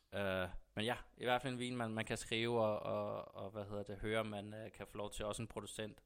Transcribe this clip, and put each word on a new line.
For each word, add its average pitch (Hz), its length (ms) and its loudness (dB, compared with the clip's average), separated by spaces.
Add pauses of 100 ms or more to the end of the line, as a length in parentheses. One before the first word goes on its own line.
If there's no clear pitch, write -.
(140)
Øh, 95 340 2 (260)
men 107 100 2
ja, 120 120 4 (200)
i - 80 -4
hvert 123 180 4
fald 131 100 0
en 123 60 -2
vin, 123 180 -2
man, 117 140 0
man 110 140 0
kan 113 120 0
skrive 117 440 4
og, 107 180 6
og, 104 560 -2
og, 101 160 -6
hvad 104 140 -6
hedder 101 180 -4
det, 98 160 -8
høre, 110 220 2
om 110 60 0
man, 104 280 -6
øh, 110 180 -8
kan 101 140 -8
få - 120 -8
lov 104 120 -2
til, - 140 -4
også 107 180 0
en 110 60 -4
producent, 107 580 -6